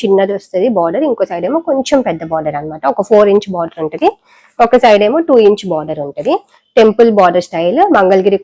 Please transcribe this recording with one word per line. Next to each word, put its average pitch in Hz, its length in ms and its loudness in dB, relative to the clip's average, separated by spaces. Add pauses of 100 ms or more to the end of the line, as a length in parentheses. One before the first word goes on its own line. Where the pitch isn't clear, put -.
చిన్నది 196 360 0
వస్తది 190 300 -4 (100)
బోర్డర్, 175 320 -2
ఇంకో 208 220 -2
సైడ్ 175 180 -8
ఏమో 302 180 -2
కొంచెం 269 400 0
పెద్ద 165 140 -6 (100)
బోర్డర్ 156 280 -6
అనమాట. 156 240 -12 (100)
ఒక - 160 -4
ఫోర్ 208 240 4
ఇంచ్ 202 220 0
బోర్డర్ 165 300 -8
ఉంటది, 160 240 -2 (560)
ఒక 247 200 2
సైడ్ 208 220 4
ఏమో 277 120 0 (100)
టూ 277 60 4 (140)
ఇంచ్ 208 240 -2
బోర్డర్ 156 320 -8
ఉంటది. 151 300 -4 (440)
టెంపుల్ 220 400 4
బోర్డర్ 180 300 2
స్టైల్ 180 320 -2 (160)
మంగళగిరి 190 460 2